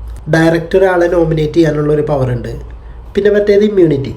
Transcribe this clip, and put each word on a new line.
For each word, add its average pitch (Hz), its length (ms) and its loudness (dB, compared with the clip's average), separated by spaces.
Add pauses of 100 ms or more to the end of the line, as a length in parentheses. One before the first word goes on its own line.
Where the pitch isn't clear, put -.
(340)
ഡയറക്റ്റ് 165 440 2
ഒരാളെ 180 300 4
നോമിനേറ്റ് 160 460 0
ചെയ്യാനുള്ള 151 400 2
ഒരു 147 80 0
പവർ 139 300 -2
ഉണ്ട്. 120 240 -6 (600)
പിന്നെ 202 160 2
മറ്റേത് 202 320 2
ഇമ്മ്യൂണിറ്റി, 175 540 0